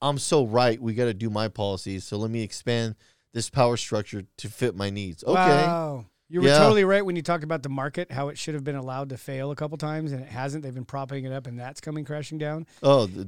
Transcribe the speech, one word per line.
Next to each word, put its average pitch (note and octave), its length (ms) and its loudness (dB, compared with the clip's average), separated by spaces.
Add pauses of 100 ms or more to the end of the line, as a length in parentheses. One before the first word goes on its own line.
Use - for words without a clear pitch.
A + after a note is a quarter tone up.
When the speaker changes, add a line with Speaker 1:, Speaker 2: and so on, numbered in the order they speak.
Speaker 1:
"I'm C#3+ 160 0
so C#3 280 4
right, A#2 360 4
we A2+ 120 -2
gotta A#2+ 200 0
do A2 160 -4
my G#2+ 200 0
policies, G2 560 -4
so G#2 120 -6
let A2 140 -4
me A2+ 120 -2
expand A2+ 520 -2 (380)
this A#2 160 -4
power A#2+ 280 4
structure G#2 460 -4 (140)
to G#2+ 120 -10
fit G#2+ 260 -2
my G2+ 140 -2
needs." G2 340 -6
Okay. D3+ 100 0
Speaker 2:
Wow. E3 720 2 (260)
You E3 100 0
were C3+ 60 8
Speaker 1:
Yeah. C#3+ 120 8
Speaker 2:
totally G3 260 8
right G3 180 4
when F3+ 120 -2
you E3+ 80 -2
talked E3+ 200 0
about D#3 200 -4
the C#3 60 -6
market, C#3 420 -4
how C#3 180 -4
it D3 80 -12
should - 160 -6
have D3 100 -6
been C#3 120 -4
allowed C3 340 -6
to C3 80 -10
fail C3+ 340 -8
a C#3+ 40 -6
couple D3+ 220 -8
times, D#3 340 -4
and C3 100 -6
it C3 80 -14
hasn't. C#3 340 -6
They've C3 100 -10
been B2+ 120 -10
propping C3+ 400 -8
it C3 80 -6
up, C3+ 140 -8
and A#2+ 120 -10
that's B2+ 220 -14
coming D3+ 240 -8
crashing D3+ 320 -8
down. D3+ 300 -6 (160)
Speaker 1:
Oh, C#3 240 8
the, F#2 200 -6